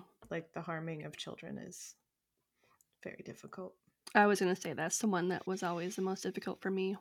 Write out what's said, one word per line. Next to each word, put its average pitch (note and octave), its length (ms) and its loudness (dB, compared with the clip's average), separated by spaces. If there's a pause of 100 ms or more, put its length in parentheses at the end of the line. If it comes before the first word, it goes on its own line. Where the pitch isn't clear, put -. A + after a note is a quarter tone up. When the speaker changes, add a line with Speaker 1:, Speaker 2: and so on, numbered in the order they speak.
(300)
Speaker 1:
like E3 220 -6
the E3+ 100 -6
harming D#3+ 420 -6
of D3+ 120 -10
children, - 420 -8
is - 360 -14 (1080)
very - 200 -12
difficult. - 500 -14 (400)
Speaker 2:
I G#3 120 10
was G3+ 140 6
gonna F3+ 160 4
say E3 160 -4
that's D#3+ 260 0
the A3+ 100 2
one F3+ 200 4
that - 180 -2
was F#3+ 160 -2
always F3 340 -2
the F#3+ 60 0
most F#3+ 200 -2
difficult F#3 400 -4
for F#3+ 80 0
me, F#3+ 300 0